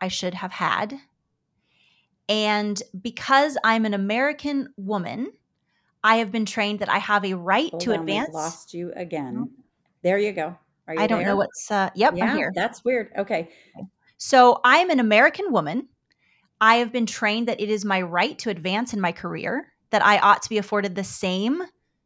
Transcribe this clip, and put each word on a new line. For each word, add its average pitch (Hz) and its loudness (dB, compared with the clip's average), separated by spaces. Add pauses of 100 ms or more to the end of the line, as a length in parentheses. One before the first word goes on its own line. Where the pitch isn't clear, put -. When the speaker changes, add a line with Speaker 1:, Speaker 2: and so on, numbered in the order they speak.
Speaker 1:
I 185 -4
should 185 -6
have 185 -10
had. 208 -4 (1300)
And 208 0 (180)
because 269 2
I'm 226 2
an 208 0
American 269 -2
woman, 202 -6 (720)
I 220 4
have 226 0
been 220 -2
trained 208 -4
that 202 -4
I - 2
have 202 0
a 190 -2
right 196 0
Speaker 2:
Hold 170 -6
Speaker 1:
to 226 0
Speaker 2:
on, 196 0
we've - -6
Speaker 1:
advance. 190 -2
Speaker 2:
lost 160 -8
you 170 -8
again. 156 -8
Speaker 1:
No. 269 -6 (520)
Speaker 2:
There 185 2
you 208 0
go. 170 -6 (300)
Are 160 -8
you 165 -2
Speaker 1:
I 214 2
don't 214 0
know 190 -2
Speaker 2:
there? 202 2
Speaker 1:
what's, - -2
uh, 196 0
yep, 220 4
I'm 175 -6
Speaker 2:
Yeah, 254 0
Speaker 1:
here. - -2
Speaker 2:
that's 208 -4
weird. 240 -2
Okay. 190 -4 (680)
Speaker 1:
So 247 6
I'm 320 6
an 294 4
American 262 4
woman. 180 0 (680)
I 220 6
have 240 0
been 240 0
trained 220 -2
that - -2
it 208 -2
is 208 -2
my 190 0
right 180 0
to 233 -6
advance 190 -4
in 208 -4
my 175 0
career, 180 -6 (180)
that 214 4
I 208 6
ought 202 6
to - -8
be 220 -2
afforded 202 -2
the 196 -4
same, 202 -4 (440)